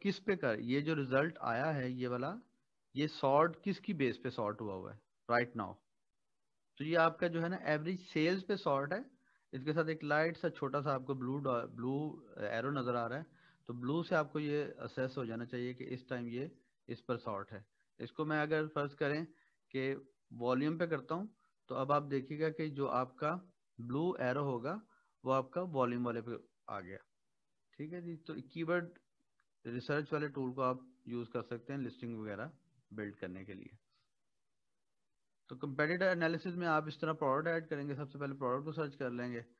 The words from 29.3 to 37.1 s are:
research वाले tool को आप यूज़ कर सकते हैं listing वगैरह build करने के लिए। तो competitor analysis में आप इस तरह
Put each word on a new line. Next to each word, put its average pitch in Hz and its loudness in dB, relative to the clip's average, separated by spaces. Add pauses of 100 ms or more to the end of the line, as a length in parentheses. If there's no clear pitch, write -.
research 143 -2
वाले 151 0
tool 135 -2
को 135 -2
आप 127 2 (200)
यूज़ 120 -6
कर 117 -2
सकते 120 -8
हैं 139 -4
listing 117 -6
वगैरह 107 -6 (400)
build 104 -6
करने 92 -8
के 101 -12
लिए। - -14 (1700)
तो 127 -12
competitor 151 2
analysis 170 2
में 175 0
आप 156 4
इस 147 -8
तरह 160 0